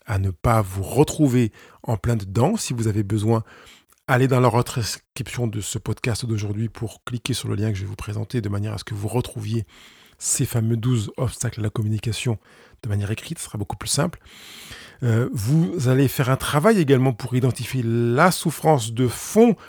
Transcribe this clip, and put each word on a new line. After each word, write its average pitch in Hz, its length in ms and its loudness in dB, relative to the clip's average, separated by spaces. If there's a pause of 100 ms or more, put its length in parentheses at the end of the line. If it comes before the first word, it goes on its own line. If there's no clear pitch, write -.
à 98 140 -2
ne 95 120 0
pas 113 300 2
vous 95 220 -4
retrouver 123 680 2 (320)
en 117 140 -2
plein 120 180 0
dedans. 110 400 0
Si - 180 -6
vous 113 140 0
avez 107 160 0
besoin 110 400 2 (640)
allez 131 200 4
dans 127 120 4
la 127 80 6
retranscription 120 1000 -2
de 107 140 -4
ce - 180 -6
podcast - 460 -4
d'aujourd'hui 107 440 -2
pour - 340 -10
cliquer 120 300 -4
sur 113 140 -4
le 110 80 -2
lien 107 140 0
que 107 60 -2
je 92 60 -6
vais 98 80 -8
vous 101 60 -10
présenter 107 460 -6
de 104 80 -4
manière 101 240 -4
à 104 40 -8
ce - 60 -10
que - 100 -10
vous 104 140 -6
retrouviez 110 580 -4 (540)
ces - 260 -2
fameux 113 320 0
douze 113 400 0
obstacles 117 420 -4
à 107 40 -4
la 104 60 -2
communication 107 680 -2 (460)
de 110 60 -8
manière 101 220 -2
écrite. - 280 -8
Ce - 60 -10
sera - 120 -12
beaucoup 104 200 -6
plus - 120 -8
simple. 160 300 -2 (840)
Euh, 117 300 2
vous 151 540 0
allez 135 200 4
faire 120 220 0
un 135 80 2
travail 196 420 2
également 131 340 4
pour 120 220 -6
identifier 127 480 0
la 120 480 4
souffrance 139 600 0
de 123 140 2
fond 220 480 4 (140)